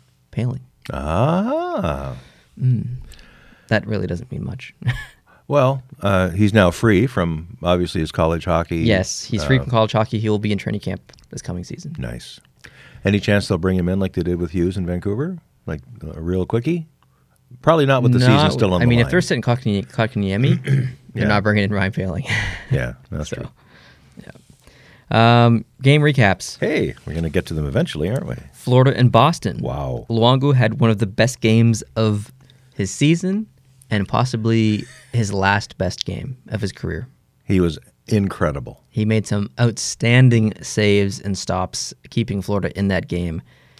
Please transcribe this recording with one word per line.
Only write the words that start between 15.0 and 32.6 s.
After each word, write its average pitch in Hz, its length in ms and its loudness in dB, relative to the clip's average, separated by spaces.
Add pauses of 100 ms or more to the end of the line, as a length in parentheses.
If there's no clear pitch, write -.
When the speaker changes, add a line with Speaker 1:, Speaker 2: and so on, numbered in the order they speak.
Speaker 2:
Like, 78 140 -8 (340)
a 80 80 -12
real 90 240 -2
quickie? 156 400 -2 (800)
Probably 151 240 4
not 131 160 4
with 127 80 4
the 123 80 4
Speaker 1:
Not 127 80 4
Speaker 2:
season 143 240 6
still 107 240 2
on 87 80 2
Speaker 1:
I - 20 4
Speaker 2:
the 120 40 4
Speaker 1:
mean, 120 100 4
Speaker 2:
line. 117 80 4
Speaker 1:
if - 40 -4
they're 180 100 2
sitting 135 200 -2
Kotkaniemi, 110 1200 0
<clears throat> 135 520 -4
they're 104 80 -2
Speaker 2:
Yeah. 104 40 2
Speaker 1:
not 104 140 2
bringing 104 220 2
in 101 100 0
Ryan 98 200 0
Poehling. 95 360 -4 (220)
<laughs> - 180 -12
Speaker 2:
Yeah, 62 240 -2 (160)
that's 76 220 -8
Speaker 1:
So, - 60 -8
Speaker 2:
true. - 120 -12 (760)
Speaker 1:
yeah. - 1200 0
Um, 117 200 4 (160)
game 143 220 4
recaps. 131 560 0
Speaker 2:
Hey, 175 340 -2 (140)
we're 78 80 -8
gonna 82 160 -2
get 90 160 -2
to 82 80 -6
them 76 100 -2
eventually, 80 420 -2
aren't 120 200 -6
we? - 80 -6 (180)
Speaker 1:
Florida 127 420 4
and 117 160 4
Boston. 120 500 2
Speaker 2:
Wow. 127 500 -6
Speaker 1:
Luongo 131 420 4
had 113 260 2
one 113 120 4
of 101 80 0
the 107 80 -2
best 110 340 -2
games 113 400 4 (140)
of 107 360 -2 (440)